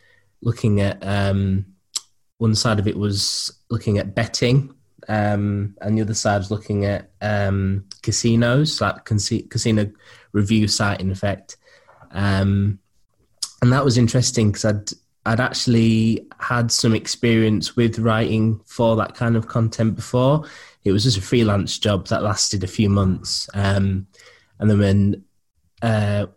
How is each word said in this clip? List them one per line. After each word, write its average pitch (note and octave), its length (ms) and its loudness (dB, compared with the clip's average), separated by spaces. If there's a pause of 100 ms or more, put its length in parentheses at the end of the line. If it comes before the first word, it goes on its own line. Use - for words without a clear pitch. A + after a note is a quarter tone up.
(420)
looking G#2+ 380 0
at, - 260 -2
um, G2 600 0 (720)
one A2+ 180 2
side G#2+ 240 0
of G2+ 80 -2
it - 80 -2
was G2+ 560 -4 (180)
looking A2 280 -2
at G2 180 -6
betting, B2 580 0 (360)
um, G2+ 720 -2
and G#2+ 160 0
the A2 40 0
other G#2 120 -4
side G2+ 240 0
was F#2+ 120 -4
looking G2+ 360 -2
at, G2+ 260 -4 (100)
um, G2 640 -2 (180)
casinos, A#2+ 800 0
like - 240 -2
casi-, G#2+ 400 -2
casino G#2+ 480 0 (400)
review G#2 380 2
site, G2+ 320 -2
in F#2+ 100 -2
effect. - 460 -6 (540)
Um, G2 680 0 (800)
and B2 120 4
that C#3+ 100 2
was B2 140 2
interesting A#2 560 2
'cause - 100 -6
I'd, G#2+ 260 -2 (360)
I'd A2+ 160 0
actually A2+ 840 2 (140)
had A#2+ 320 -2
some A2+ 240 2
experience A2 800 0
with A#2 240 0
writing A2 640 0
for A2+ 300 0
that G#2+ 200 -2
kind A#2 200 0
of A2+ 140 -2
content A2+ 480 0
before. C3+ 480 0 (380)
It G2 100 2
was G#2 100 0
just A#2+ 140 0
a F#2+ 40 -4
freelance G#2 560 0
job G2+ 300 -2
that - 160 -4
lasted G#2 400 -2
a G#2+ 40 -4
few G#2 220 0
months. G2 640 -2
Um, G2 540 -2 (500)
and G#2+ 120 0
then G#2 100 4
when, G2+ 440 2 (580)
uh, G#2 560 0